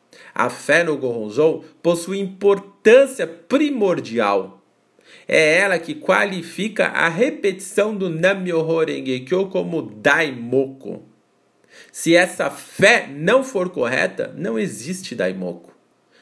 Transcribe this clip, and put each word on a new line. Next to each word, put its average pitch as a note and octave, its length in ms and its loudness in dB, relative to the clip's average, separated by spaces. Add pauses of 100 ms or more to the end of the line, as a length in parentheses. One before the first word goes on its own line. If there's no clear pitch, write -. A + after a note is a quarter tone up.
(340)
A - 160 0
fé D#3+ 320 2
no D#3+ 140 -2
Gohonzon B2 680 -2 (180)
possui F3 380 -2
importância G3+ 1040 2
primordial. C#3 1400 -2 (640)
É D#3 300 4
ela F#3+ 200 2
que D#3+ 160 -8
qualifica F#3+ 920 0
a - 220 0
repetição G#3 880 -2
do F#3+ 140 -4
Nam-myoho E3 760 0
Renge C3+ 360 -4
Kyo F3+ 260 -2
como F3 340 -4
Daimoku. C3 1200 -2 (840)
Se - 240 2
essa F3 360 2
fé - 600 2
não E3+ 320 2
for F3+ 280 -4
correta, B2+ 680 -2
não G3 220 -4
existe A2+ 560 -8
Daimoku. F#2 580 -6 (500)